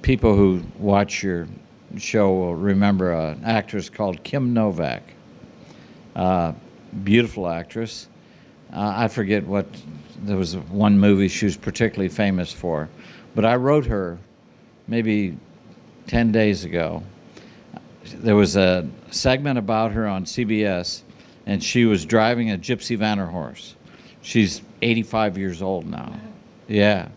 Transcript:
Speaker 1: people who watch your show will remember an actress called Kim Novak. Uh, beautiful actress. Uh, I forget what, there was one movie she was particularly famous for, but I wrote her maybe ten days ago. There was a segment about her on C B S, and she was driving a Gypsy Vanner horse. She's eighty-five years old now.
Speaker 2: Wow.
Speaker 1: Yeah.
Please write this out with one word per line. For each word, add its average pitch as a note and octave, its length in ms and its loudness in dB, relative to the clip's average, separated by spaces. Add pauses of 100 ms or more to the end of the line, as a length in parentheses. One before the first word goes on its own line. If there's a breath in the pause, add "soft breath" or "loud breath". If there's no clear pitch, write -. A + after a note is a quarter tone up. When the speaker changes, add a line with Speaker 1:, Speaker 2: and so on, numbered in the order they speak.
Speaker 1:
people A#2 340 4
who F#2 280 6 (160)
watch G2+ 420 2
your F2 260 -4 (480)
show G2+ 380 2
will F2+ 220 -2
remember G2 560 2
an D#2 340 -4
actress G#2+ 420 -2
called F#2+ 360 -6
Kim B2+ 280 -2
Novak. E2+ 520 -2 (1120 loud breath)
Uh, F#2 380 0 (500)
beautiful G#2+ 440 2
actress. F2 600 -8 (680 loud breath)
Uh, G2+ 240 -2
I A#2 100 0
forget G2+ 380 -2
what, G2 220 -2 (560)
there G2+ 140 -2
was F2+ 200 -2
one G2+ 420 4
movie G2 280 6
she - 180 -2
was F#2 100 0
particularly G2 540 -2
famous F#2+ 420 -2
for, D#2+ 380 -4 (460 loud breath)
but G#2+ 100 2
I B2 120 4
wrote C#3 280 2
her F#2+ 320 -4 (680)
maybe G#2+ 500 0 (680)
ten A#2 240 2
days G#2 340 2
ago. E2+ 380 -4 (1120 loud breath)
There G#2+ 200 2
was F#2+ 200 4
a F2+ 340 2 (220)
segment C3+ 480 0
about A2 320 -2
her A2 160 -4
on F#2+ 180 -4
C - 200 -6
B G#2+ 180 0
S, F2+ 400 -2 (420 loud breath)
and G2+ 180 -2
she A#2+ 220 4
was G2 200 2
driving A2+ 440 2
a G2 80 -2
Gypsy A2+ 400 -6
Vanner G2+ 320 -2
horse. E2 460 -12 (480 loud breath)
She's G#2 400 0 (180)
eighty-five A2 560 0
years F#2+ 240 -6
old F#2+ 240 -4
now. - 240 -12
Speaker 2:
Wow. - 100 -14 (480)
Speaker 1:
Yeah. G2+ 500 2